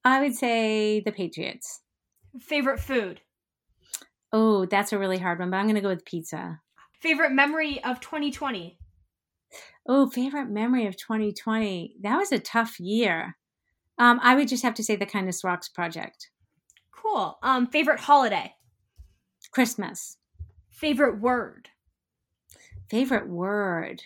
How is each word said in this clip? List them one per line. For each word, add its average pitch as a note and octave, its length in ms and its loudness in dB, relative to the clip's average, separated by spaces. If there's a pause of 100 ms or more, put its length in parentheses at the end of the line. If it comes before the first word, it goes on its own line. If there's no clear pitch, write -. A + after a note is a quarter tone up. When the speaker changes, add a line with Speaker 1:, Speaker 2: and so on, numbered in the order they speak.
Speaker 1:
I C4 160 6
would C#4 140 0
say A3 640 0
the G#3 120 -4
Patriots. - 680 -8 (600)
Speaker 2:
Favorite C#4 380 -2
food? A3 440 -4 (1080)
Speaker 1:
Oh, A3 360 4
that's G3+ 260 0
a G3+ 60 -2
really F#3+ 200 0
hard F3 200 -2
one, F3+ 120 -4
but F#3+ 60 0
I'm G3+ 100 0
gonna G#3+ 140 2
go G3 80 -2
with F#3 160 -4
pizza. D#3+ 560 -10 (400)
Speaker 2:
Favorite D#4 320 2
memory C#4+ 520 2
of B3 160 -4
twenty D4 300 -4
twenty? A3 480 -8 (1080)
Speaker 1:
Oh, C4+ 240 4
favorite C4 400 -4
memory A3+ 360 2
of F#3 120 -6
twenty G#3+ 340 -2
twenty. G#3 720 -4
That A3+ 160 0
was G4 140 0
a A#3 60 2
tough A3+ 400 -2
year. F3+ 600 -2 (580)
Um, A#3+ 260 6
I B3 120 8
would C#4 140 4
just B3 160 -2
have A#3+ 100 0
to A3 100 -6
say G#3+ 100 0
the G3 120 -2
Kindness F#3 360 -4
Rocks F3+ 260 -4
project. - 600 -8 (640)
Speaker 2:
Cool. C#4 500 -4
Um, B3+ 240 2
favorite D4 340 0
holiday? A3+ 540 4 (1000)
Speaker 1:
Christmas. - 680 -2 (520)
Speaker 2:
Favorite C4+ 500 0
word? A#3+ 500 -4 (1200)
Speaker 1:
Favorite B3+ 380 0
word? F#3 760 -4